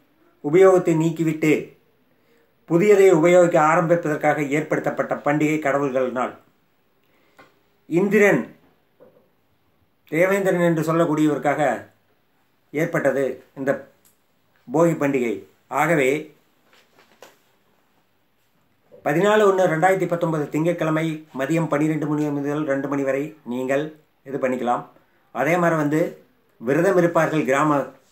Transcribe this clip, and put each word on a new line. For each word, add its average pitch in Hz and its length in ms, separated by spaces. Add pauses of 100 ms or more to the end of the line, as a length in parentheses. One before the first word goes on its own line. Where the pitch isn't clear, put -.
(440)
உபயோகத்தை 180 520
நீக்கிவிட்டு 160 580 (1160)
புதியதை 196 420
உபயோகிக்க 175 500
ஆரம்பிப்பதற்காக 156 880
ஏற்படுத்தப்பட்ட 139 680
பண்டிகை 151 440
கடவுள்கள் 135 520
நாள். 117 220 (1600)
இந்திரன், 190 500 (1700)
தேவேந்திரன் 185 540
என்று 160 180
சொல்லக்கூடியவருக்காக 151 800 (1120)
ஏற்பட்டது 139 520 (300)
இந்த 135 160 (960)
போகி 160 260
பண்டிகை. 135 400 (340)
ஆகவே, 147 400 (3000)
பதினாலு 196 380
ஒன்று 185 240
ரெண்டாயிரத்தி 175 400
பத்தொன்பது 165 420
திங்கட்கிழமை 160 560 (280)
மதியம் 156 360
பன்னிரெண்டு 156 380
மணி 151 220
முதல் 143 360
ரெண்டு 135 220
மணி 139 160
வரை 135 200 (220)
நீங்கள் 131 380 (400)
இது 135 140
பண்ணிக்கலாம். 123 460 (520)
அதே 135 220
மாதிரி 170 240
வந்து 151 200 (600)
விரதம் 160 360
இருப்பார்கள் 160 480
கிராம-, 139 420 (240)